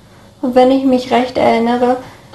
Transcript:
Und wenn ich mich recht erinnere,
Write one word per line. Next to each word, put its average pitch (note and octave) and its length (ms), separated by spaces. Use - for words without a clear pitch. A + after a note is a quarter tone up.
Und B3 120
wenn B3+ 160
ich C4+ 140
mich B3+ 260
recht B3 280
erinnere, A#3+ 580